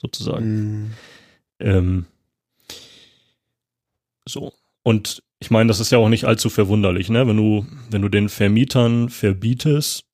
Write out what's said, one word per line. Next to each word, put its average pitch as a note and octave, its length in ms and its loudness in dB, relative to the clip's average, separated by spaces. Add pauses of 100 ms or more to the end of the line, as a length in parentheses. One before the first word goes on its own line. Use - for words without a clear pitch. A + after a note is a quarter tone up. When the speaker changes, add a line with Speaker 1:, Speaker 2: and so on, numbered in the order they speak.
Speaker 1:
sozusagen. G#2+ 800 -6
Speaker 2:
Mhm. A2 100 -10 (680)
Speaker 1:
Ähm, F#2 460 0 (2250)
so. - 280 -14 (300)
Und A2 400 -2 (160)
ich - 120 -8
meine, A2+ 160 4
das G#2+ 120 2
ist A2+ 120 -4
ja B2+ 60 6
auch A2 120 4
nicht A2+ 160 2
allzu A2+ 240 0
verwunderlich, G2 600 0
ne? A#2+ 180 2
Wenn G#2+ 100 2
du, G#2+ 280 2 (240)
wenn G#2 120 -2
du G#2 80 0
den G#2 200 0
Vermietern A#2 800 2
verbietest A#2+ 1040 -2